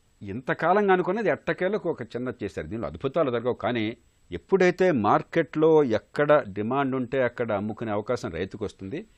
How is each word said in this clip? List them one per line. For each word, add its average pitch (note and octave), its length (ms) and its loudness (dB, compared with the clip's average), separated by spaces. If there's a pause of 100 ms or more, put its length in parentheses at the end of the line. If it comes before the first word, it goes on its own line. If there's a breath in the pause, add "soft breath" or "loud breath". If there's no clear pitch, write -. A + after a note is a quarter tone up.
(300)
ఇంతకాలంగా E3+ 640 2
అనుకున్నది F#3 360 0
ఎట్టకేలకు F3 600 -2
ఒక C#3+ 120 -6
చిన్న A#2+ 320 -6 (100)
చేశారు. F2+ 240 -6
దీనిలో F#2 200 -6
అద్భుతాలు C3+ 440 -2
జరగవు. A#2+ 220 -2
కానీ A#2 440 -2 (340)
ఎప్పుడైతే F#3 600 2
మార్కెట్లో D#3 920 4
ఎక్కడ C#3+ 640 2
డిమాండ్ B2+ 480 -2
ఉంటే C3 280 -2
అక్కడ A#2 280 -2
అమ్ముకునే G#2+ 400 -4
అవకాశం G#2+ 400 -4
రైతుకు G2 340 -6
వస్తుంది. G2+ 420 -10 (100)